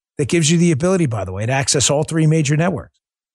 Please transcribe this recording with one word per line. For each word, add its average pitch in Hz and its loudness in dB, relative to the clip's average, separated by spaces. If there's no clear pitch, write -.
that 147 -2
gives 165 0
you 170 4
the 170 4
ability, 175 0
by 110 -6
the 92 -8
way, 98 -6
to 123 -2
access 135 0
all 147 0
three 160 0
major 156 2
networks, 165 -4